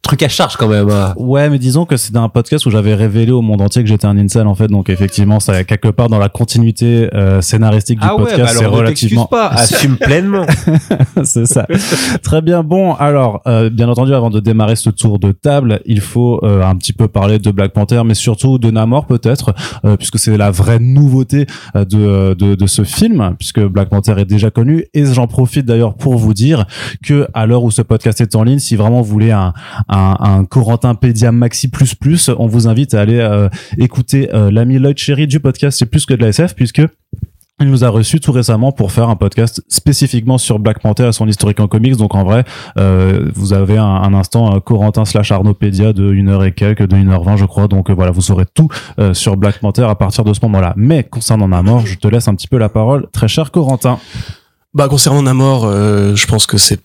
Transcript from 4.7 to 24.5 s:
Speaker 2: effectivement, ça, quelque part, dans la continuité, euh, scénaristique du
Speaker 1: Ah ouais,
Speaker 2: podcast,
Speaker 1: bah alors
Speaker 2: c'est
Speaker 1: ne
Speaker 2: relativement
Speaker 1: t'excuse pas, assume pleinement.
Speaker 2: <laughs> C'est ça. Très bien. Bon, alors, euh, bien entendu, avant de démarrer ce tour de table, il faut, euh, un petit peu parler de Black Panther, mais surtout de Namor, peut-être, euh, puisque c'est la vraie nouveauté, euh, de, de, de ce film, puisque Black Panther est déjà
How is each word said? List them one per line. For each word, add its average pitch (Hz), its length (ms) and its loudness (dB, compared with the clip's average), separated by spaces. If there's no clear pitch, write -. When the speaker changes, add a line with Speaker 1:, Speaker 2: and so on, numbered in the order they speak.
Speaker 2:
effectivement, 98 500 0
ça, 92 240 -2
quelque 107 240 -2
part, 117 200 0
dans 110 100 2
la 101 100 2
continuité, 117 840 0
euh, 95 260 2
scénaristique 107 600 0
du 104 60 0
Speaker 1:
Ah 196 80 0
ouais, - 100 0
Speaker 2:
podcast, 196 180 0
Speaker 1:
bah 120 80 2
alors 117 120 0
Speaker 2:
c'est 110 60 2
Speaker 1:
ne 101 80 2
Speaker 2:
relativement 117 500 0
Speaker 1:
t'excuse - 40 -10
pas, 214 180 0
assume 120 480 0
pleinement. 180 500 0
Speaker 2:
<laughs> - 400 -2
C'est 117 220 -2
ça. 113 200 -2
Très 160 200 0
bien. 170 200 0
Bon, 180 300 0
alors, 139 540 0
euh, 113 240 2
bien 117 180 0
entendu, 123 240 0
avant 120 160 0
de 107 120 0
démarrer 110 360 2
ce - 140 -2
tour 104 280 0
de 98 140 2
table, 131 540 -2
il 104 160 0
faut, 120 400 -2
euh, 101 200 2
un 92 140 2
petit - 160 -6
peu 110 160 0
parler 104 300 0
de 104 120 0
Black 98 220 -2
Panther, 117 320 0
mais 113 100 2
surtout 127 440 0
de 113 120 2
Namor, 113 360 0
peut-être, 117 480 -2
euh, 101 100 4
puisque - 220 -4
c'est 107 180 0
la 104 140 2
vraie 101 300 2
nouveauté, 135 680 2
euh, 101 100 0
de, 98 480 2
de, 101 200 0
de 98 120 0
ce 104 180 0
film, 123 540 0
puisque - 220 -4
Black 98 280 0
Panther 101 300 0
est 101 80 0
déjà 104 240 0